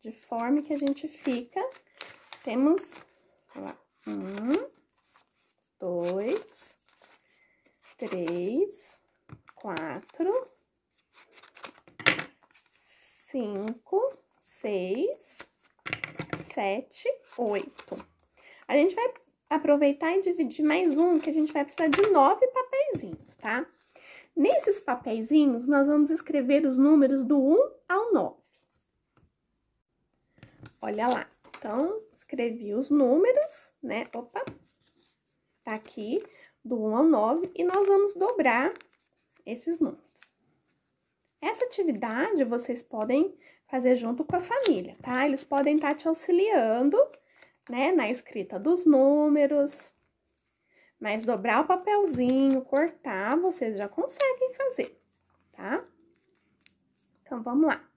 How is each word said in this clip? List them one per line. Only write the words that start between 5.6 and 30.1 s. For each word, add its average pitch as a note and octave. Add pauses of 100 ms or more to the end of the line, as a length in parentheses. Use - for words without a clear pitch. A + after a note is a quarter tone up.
dois, F#3+ (1160)
três, F#3+ (500)
quatro, G#3+ (2750)
cinco, A#3+ (240)
seis, G#3+ (1040)
sete, A3 (260)
oito. - (640)
A A#3
gente F4
vai B4 (380)
aproveitar D4
e G4
dividir E4
mais D4+
um, E4+
que D#4
a -
gente D4+
vai D4
precisar D#4+
de G4
nove E4+
papeizinhos, B4+
tá? A#3 (680)
Nesses G4+
papeizinhos, B3
nós C#4
vamos D4
escrever D4
os C4
números C#4
do C#4+
um D#4+ (180)
ao G#4
nove. A3 (2500)